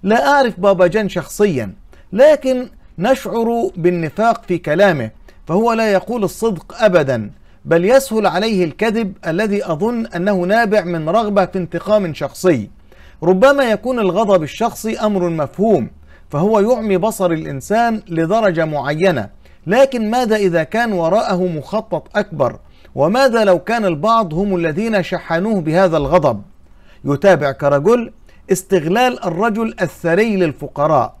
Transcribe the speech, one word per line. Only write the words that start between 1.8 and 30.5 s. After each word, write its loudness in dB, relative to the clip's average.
لكن 2
نشعر -2
بالنفاق 0
في -2
كلامه، 2
فهو 0
لا 0
يقول -2
الصدق -4
أبدا، 2
بل 2
يسهل 2
عليه 0
الكذب -2
الذي -2
أظن -2
أنه -2
نابع 0
من -4
رغبة 2
في -8
انتقام -2
شخصي. -2
ربما 4
يكون -2
الغضب 2
الشخصي -6
أمر 0
مفهوم، 0
فهو 2
يعمي 0
بصر 0
الإنسان -2
لدرجة 0
معينة، -2
لكن 2
ماذا 0
إذا 2
كان -2
وراءه 0
مخطط -6
أكبر؟ -2
وماذا 2
لو 4
كان -2
البعض 0
هم -2
الذين -2
شحنوه -2
بهذا 2
الغضب؟" 2
يتابع 2
كراجول: 2
"استغلال 0
الرجل -2
الثري 0
للفقراء. 0